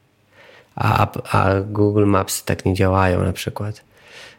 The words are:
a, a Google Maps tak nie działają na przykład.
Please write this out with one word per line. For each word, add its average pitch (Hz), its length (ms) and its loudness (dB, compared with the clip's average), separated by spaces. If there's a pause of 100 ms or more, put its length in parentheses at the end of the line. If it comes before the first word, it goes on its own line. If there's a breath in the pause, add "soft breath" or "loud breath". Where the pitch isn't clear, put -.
(760 soft breath)
a, 107 320 2 (240)
a 98 300 2
Google 104 440 0
Maps 98 380 0
tak - 220 -4
nie 95 80 2
działają 92 500 2
na 95 100 -2
przykład. - 500 -10 (560 loud breath)